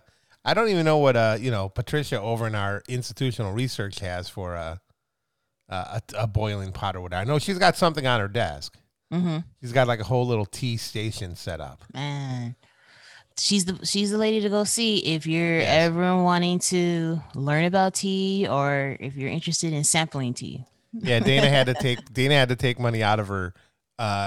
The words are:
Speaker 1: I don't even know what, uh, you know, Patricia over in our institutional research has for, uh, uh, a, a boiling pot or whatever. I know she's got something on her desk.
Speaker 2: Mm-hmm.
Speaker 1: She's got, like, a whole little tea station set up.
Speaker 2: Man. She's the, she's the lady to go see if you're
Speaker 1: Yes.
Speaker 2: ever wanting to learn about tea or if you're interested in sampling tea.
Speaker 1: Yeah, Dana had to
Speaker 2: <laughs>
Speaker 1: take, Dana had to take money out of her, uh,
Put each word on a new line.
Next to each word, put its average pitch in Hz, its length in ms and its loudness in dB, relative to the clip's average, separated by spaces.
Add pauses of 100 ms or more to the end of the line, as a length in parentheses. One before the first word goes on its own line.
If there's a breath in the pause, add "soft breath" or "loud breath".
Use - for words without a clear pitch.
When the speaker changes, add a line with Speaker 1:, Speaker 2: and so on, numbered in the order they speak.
(420 soft breath)
Speaker 1:
I 143 120 2
don't 220 160 2
even 165 160 4
know 156 100 6
what, 139 200 6
uh, 110 220 4
you 123 120 -2
know, 98 180 -2
Patricia 135 500 -4
over 113 280 -2
in 107 80 -4
our 101 340 -2
institutional 120 640 -4
research 113 480 -4
has 90 300 -6
for, 90 260 -8
uh, 82 200 -8 (920)
uh, 95 320 -8 (160)
a, 107 60 -2
a 110 40 0
boiling 104 460 -2
pot 95 240 -4
or 90 60 -10
whatever. 90 180 -6
I 101 40 -2
know 147 140 0
she's 185 200 -2
got 180 180 4
something 156 300 2
on 120 140 4
her 101 80 -2
desk. 90 500 -4 (340)
Speaker 2:
Mm-hmm. 170 260 0 (220)
Speaker 1:
She's 120 120 -10
got, 127 140 6
like, 117 140 0
a 104 40 -4
whole 123 220 2
little 110 200 0
tea 117 320 -6
station 107 580 -8
set 80 240 -8
up. 69 320 -14
Speaker 2:
Man. 131 640 -6 (800 loud breath)
She's 196 280 2
the, 175 200 -8
she's 202 280 0
the 214 60 0
lady 220 240 2
to 208 60 0
go 208 140 2
see 214 360 2
if 160 280 -2
you're 165 320 2
Speaker 1:
Yes. 160 300 4
Speaker 2:
ever 180 340 2
wanting 175 380 2
to 170 600 0 (140)
learn 147 300 2
about 190 300 2
tea 190 540 0
or 139 520 0
if 139 160 -8
you're 135 140 -4
interested 160 420 -2
in 147 100 -2
sampling 143 520 0
tea. 127 300 -12 (280)
Speaker 1:
Yeah, 127 260 0
Dana 131 300 4
had 135 180 6
to 127 80 0
Speaker 2:
<laughs> - 60 -6
Speaker 1:
take, 123 320 -2
Dana 131 240 2
had 131 140 4
to 123 60 0
take 123 220 -2
money 117 240 0
out 107 160 4
of 104 80 -2
her, 92 260 -4 (460 soft breath)
uh, 120 40 -6 (240)